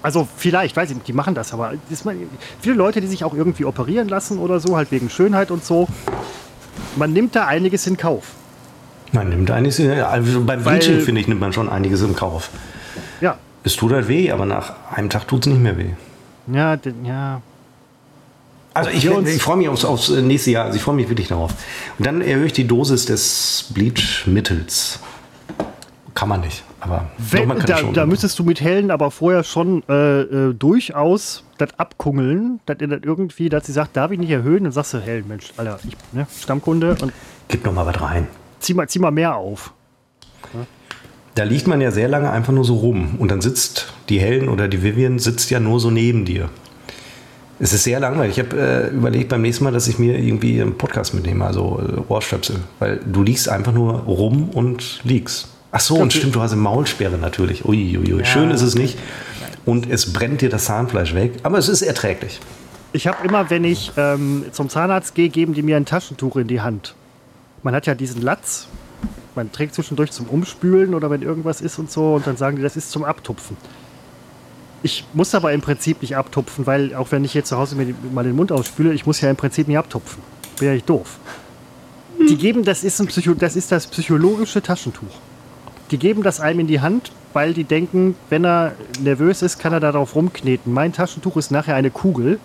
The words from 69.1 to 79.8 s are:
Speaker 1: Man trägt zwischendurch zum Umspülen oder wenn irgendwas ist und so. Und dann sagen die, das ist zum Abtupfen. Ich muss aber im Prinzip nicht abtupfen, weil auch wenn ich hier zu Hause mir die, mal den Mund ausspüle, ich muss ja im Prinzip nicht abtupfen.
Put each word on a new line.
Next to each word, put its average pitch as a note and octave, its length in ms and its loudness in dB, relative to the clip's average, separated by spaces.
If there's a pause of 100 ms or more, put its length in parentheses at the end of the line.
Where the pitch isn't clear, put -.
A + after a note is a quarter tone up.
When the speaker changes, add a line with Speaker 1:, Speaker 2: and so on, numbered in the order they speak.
Speaker 1:
Man A2+ 180 -6
trägt D3+ 220 -6
zwischendurch D3+ 380 -2
zum A#2+ 160 -10
Umspülen F3+ 640 2
oder D3+ 160 -2
wenn C#3+ 100 0
irgendwas D#3+ 400 -4
ist E3 180 -6
und D#3+ 120 -8
so. D#3 240 2
Und C#3+ 120 0
dann C3 120 -2
sagen C#3 180 -2
die, C3+ 60 -4
das C#3+ 140 -4
ist - 140 -10
zum D3+ 140 -6
Abtupfen. B2 520 -8 (1300)
Ich - 300 -4
muss E3+ 220 0
aber E3 180 2
im D3 80 0
Prinzip D3 400 -2
nicht C3+ 160 -6
abtupfen, C3+ 500 -4
weil C#3 280 2
auch B2+ 160 -4
wenn C#3 140 2
ich C3+ 80 -4
hier D3 120 0
zu B2 140 -2
Hause C#3 180 -2
mir C3+ 100 -2
die, B2 80 -6 (200)
mal B2 100 -2
den B2 120 0
Mund F3+ 160 2
ausspüle, D3+ 420 0
ich C#3+ 100 -4
muss D3+ 160 0
ja D3+ 80 2
im D#3 80 2
Prinzip D3 320 -2
nicht D3 80 2
abtupfen. - 460 -6 (360)